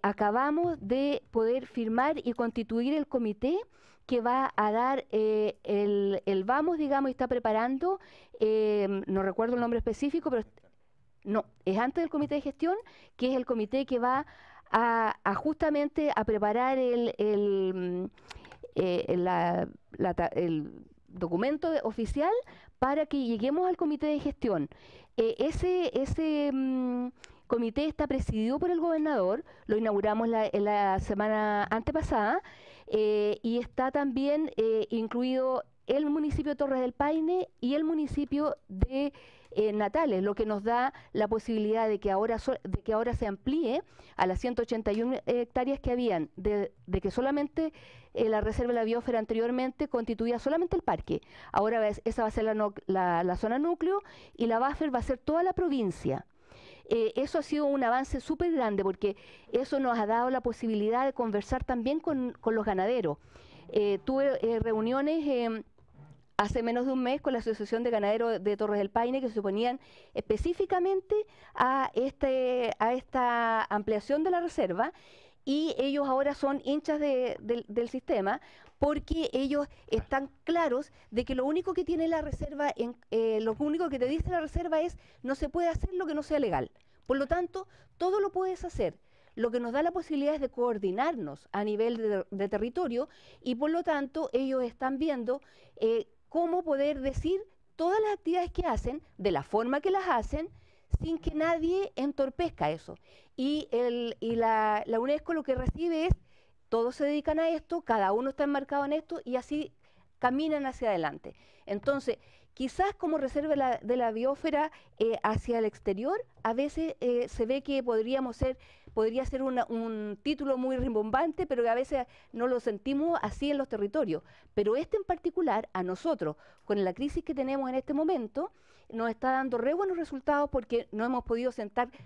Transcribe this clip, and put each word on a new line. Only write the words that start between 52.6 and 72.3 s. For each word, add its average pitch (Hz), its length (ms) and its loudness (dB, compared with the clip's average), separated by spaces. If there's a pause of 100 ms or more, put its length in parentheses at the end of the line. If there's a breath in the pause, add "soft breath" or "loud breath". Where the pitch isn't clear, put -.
la, 180 380 2
la 180 120 0
zona 226 220 0
núcleo 339 440 0 (340 loud breath)
y 233 100 0
la 226 140 2
buffer 277 340 0
va 240 60 0
a 226 40 -2
ser 254 140 -2
toda 311 240 2
la 359 120 2
provincia. 226 720 0 (640 loud breath)
Eh, 220 240 2
eso 285 220 0
ha 294 60 2
sido 302 220 0
un 277 180 2
avance 254 360 2
súper 339 320 0
grande 214 320 2
porque 196 320 0 (360 loud breath)
eso 277 280 2
nos 247 180 2
ha 214 100 2
dado 240 240 2
la 254 100 0
posibilidad 226 640 0
de 269 80 0
conversar 226 500 -2
también 254 360 0
con, 262 420 -2
con 226 140 2
los 208 100 0
ganaderos. 196 540 0 (500 loud breath)
Eh, 202 360 2
tuve, 269 360 2
eh, 226 180 2
reuniones, 254 680 0
em, 233 360 0 (760)
hace 214 260 0
menos 240 240 0
de 269 60 0
un 262 100 -2
mes 262 180 -2
con 254 120 -2
la 233 60 -2
Asociación 220 440 -4
de 240 80 0
Ganaderos 214 520 0
de 202 140 0
Torres 208 220 0
del 196 100 0
Paine, 247 320 0
que 247 80 -2
se 220 100 -4
oponían 220 400 0 (360 loud breath)
específicamente 370 1000 0 (380 loud breath)
a, 262 400 2
este, 254 840 0